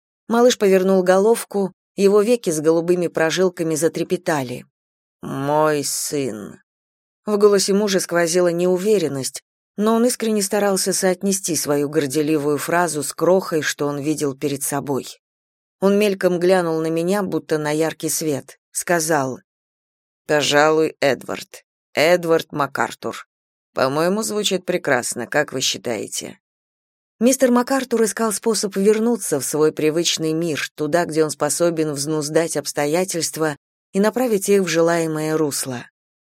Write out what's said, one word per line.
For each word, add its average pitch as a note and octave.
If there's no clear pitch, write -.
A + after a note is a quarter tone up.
Малыш A#3+
повернул F#3+
головку, G3
его G3
веки G#3
с D#3
голубыми E3+
прожилками D#3+
затрепетали. D#3
"Мой D3
сын". A2+
В G#3
голосе G3+
мужа G3
сквозила E3+
неуверенность, F3
но G#3+
он A3+
искренне A3
старался G3
соотнести F#3
свою C#3+
горделивую D3
фразу E3
с -
крохой, F3
что -
он C#3+
видел D3
перед C#3
собой. C#3
Он G3+
мельком G3
глянул F3
на D#3+
меня, E3+
будто D#3+
на D3+
яркий D#3
свет, D3
сказал: D#3
"Пожалуй, D3+
Эдвард. -
Эдвард E3
МакАртур. C3
По-моему, E3
звучит G#3
прекрасно, B2+
как C#3+
вы C3
считаете?" -
Мистер C4
МакАртур B3
искал A3
способ G3+
вернуться G#3+
в B2
свой D#3
привычный D#3
мир, D#3+
туда, D3+
где D#3
он D#3
способен D#3
взнуздать D#3
обстоятельства D3+
и G3
направить G#3+
их G3+
в F3
желаемое D#3+
русло. C3+